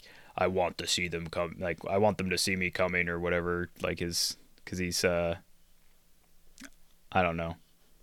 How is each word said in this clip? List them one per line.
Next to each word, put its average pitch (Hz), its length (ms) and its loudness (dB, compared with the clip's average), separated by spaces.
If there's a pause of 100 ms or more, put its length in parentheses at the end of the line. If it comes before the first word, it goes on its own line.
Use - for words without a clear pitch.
(380)
"I 90 100 4
want 92 320 0
to 85 80 -8
see 87 220 0
them 85 180 -6
come, 85 320 -4
like, 87 200 -4 (100)
I 98 80 2
want 104 200 4
them 95 120 0
to 87 80 0
see 95 180 0
me 92 160 0
coming," 90 380 2
or 85 100 -2
whatever. 87 500 0 (120)
Like, 87 180 -2
his, - 380 -2 (280)
'cause 90 140 -6
he's, 87 240 0
uh, 87 320 4 (1800)
I 95 100 4
don't 85 160 2
know. 82 200 -4 (460)